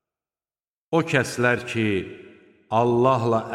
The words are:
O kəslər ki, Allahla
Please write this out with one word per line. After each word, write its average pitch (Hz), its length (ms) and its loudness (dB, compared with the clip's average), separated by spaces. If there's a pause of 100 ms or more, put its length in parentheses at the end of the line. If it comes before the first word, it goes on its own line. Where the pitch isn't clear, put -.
(920)
O 165 80 4
kəslər 120 640 0
ki, 113 220 -2 (840)
Allahla 120 680 2 (140)